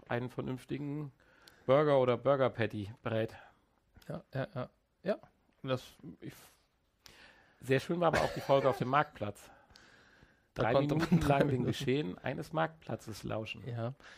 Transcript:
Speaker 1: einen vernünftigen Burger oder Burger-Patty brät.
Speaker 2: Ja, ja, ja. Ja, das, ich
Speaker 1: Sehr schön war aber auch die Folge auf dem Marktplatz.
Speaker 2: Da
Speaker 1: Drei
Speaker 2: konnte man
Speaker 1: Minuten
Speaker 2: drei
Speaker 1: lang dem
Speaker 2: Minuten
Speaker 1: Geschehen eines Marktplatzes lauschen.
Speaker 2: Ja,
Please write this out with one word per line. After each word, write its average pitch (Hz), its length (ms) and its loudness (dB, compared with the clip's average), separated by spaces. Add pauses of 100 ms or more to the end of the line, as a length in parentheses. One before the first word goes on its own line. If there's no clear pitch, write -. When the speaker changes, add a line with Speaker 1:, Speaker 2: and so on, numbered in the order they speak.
Speaker 1:
einen 120 220 -4
vernünftigen 135 800 -8 (540)
Burger 143 340 6
oder 123 180 4
Burger-Patty 117 840 0
brät. 113 340 -2 (720)
Speaker 2:
Ja, 165 160 -10 (100)
ja, 135 200 -4
ja. 127 160 -8 (340)
Ja, 202 140 -2 (460)
das, 131 200 -4 (380)
ich - 120 -14 (1300)
Speaker 1:
Sehr 131 180 2
schön 170 200 -4
war 170 80 4
aber 156 140 4
auch 139 120 -2
die - 80 -8
Folge 139 280 4
auf 127 80 0
dem 123 120 -2
Marktplatz. 131 640 -2 (1040)
Speaker 2:
Da 143 80 0
Speaker 1:
Drei 117 100 2
Speaker 2:
konnte 147 220 2
man 160 140 2
Speaker 1:
Minuten 165 180 6
Speaker 2:
drei - 20 4 (100)
Speaker 1:
lang - 20 -
dem 147 60 2
Speaker 2:
Minuten 123 200 0
Speaker 1:
Geschehen 139 520 -2
eines 151 340 -8
Marktplatzes 156 720 -6
lauschen. 107 440 -8
Speaker 2:
Ja, 120 260 -6 (240)